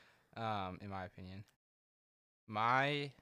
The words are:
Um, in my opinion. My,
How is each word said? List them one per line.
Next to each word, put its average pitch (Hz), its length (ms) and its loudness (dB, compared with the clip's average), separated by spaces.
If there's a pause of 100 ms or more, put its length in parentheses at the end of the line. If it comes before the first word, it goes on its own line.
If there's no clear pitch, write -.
(380)
Um, 104 440 -2
in 101 80 -10
my 95 160 -6
opinion. 95 380 -12 (1040)
My, 135 640 4 (100)